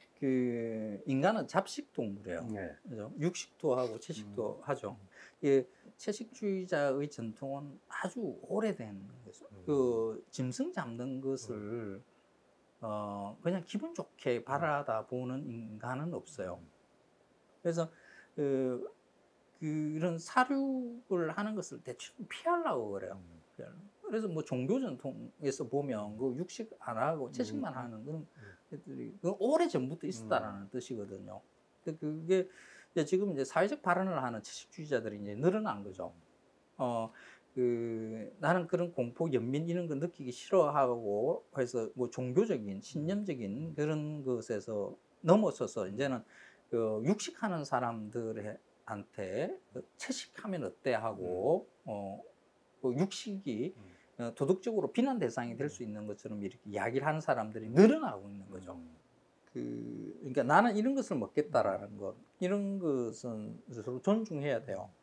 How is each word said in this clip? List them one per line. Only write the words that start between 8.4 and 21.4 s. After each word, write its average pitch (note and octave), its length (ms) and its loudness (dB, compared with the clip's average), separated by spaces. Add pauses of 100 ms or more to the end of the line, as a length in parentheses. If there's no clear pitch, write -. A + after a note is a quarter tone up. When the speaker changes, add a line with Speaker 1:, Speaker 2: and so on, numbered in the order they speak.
Speaker 1:
오래된 E3 580 -2 (240)
거죠. - 280 -18
Speaker 2:
음. G2 120 -18
Speaker 1:
그 A#2+ 640 2
짐승 D3 420 -2
잡는 B2+ 480 -4
것을, C3+ 340 -4
Speaker 2:
음. G#2+ 500 -6 (760)
Speaker 1:
어, G#2 640 -4
그냥 F3+ 220 0
기분 D#4+ 300 -6
좋게 - 440 -2
Speaker 2:
음. A2+ 60 -6
Speaker 1:
바라다 C#3+ 640 0
보는 B2+ 420 -4
인간은 A#2+ 640 -6
없어요. F#2 480 -6
Speaker 2:
음. E2 60 -20 (960)
Speaker 1:
그래서 E3 260 2 (460)
그, C3+ 580 2 (680)
그 D#3+ 60 -4
이런 D#3 520 0
사육을 B3+ 1120 0
하는 G3+ 240 -2